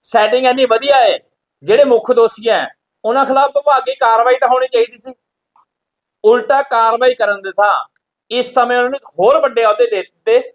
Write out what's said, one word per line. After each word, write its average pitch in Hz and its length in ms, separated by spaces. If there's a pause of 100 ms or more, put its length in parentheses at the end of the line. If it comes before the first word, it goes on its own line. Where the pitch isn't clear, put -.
ਸੈਟਿੰਗ 226 440
ਇੰਨੀ 254 200
ਵਧੀਆ 254 300
ਹੈ, 214 240 (440)
ਜਿਹੜੇ 220 200
ਮੁੱਖ 247 280
ਦੋਸ਼ੀ 226 380
ਹੈ, 160 180 (380)
ਉਹਨਾਂ 262 200
ਖਿਲਾਫ 269 240
ਵਿਭਾਗੀ 277 460
ਕਾਰਵਾਈ 233 400
ਤਾਂ 262 120
ਹੋਣੀ 254 200
ਚਾਹੀਦੀ 240 300
ਸੀ, 254 160 (1120)
ਉਲਟਾ 240 360
ਕਾਰਵਾਈ 240 540
ਕਰਨ 202 260
ਦੇ 190 100
ਥਾਂ 190 340 (460)
ਇਸ 240 220
ਸਮੇਂ 247 240
ਉਹਨਾਂ 247 120
ਨੂੰ 277 80
ਇੱਕ - 80
ਹੋਰ 226 320
ਵੱਡੇ 233 280
ਅਹੁਦੇ 214 200
ਦੇ 202 160
ਦਿੱਤੇ। - 540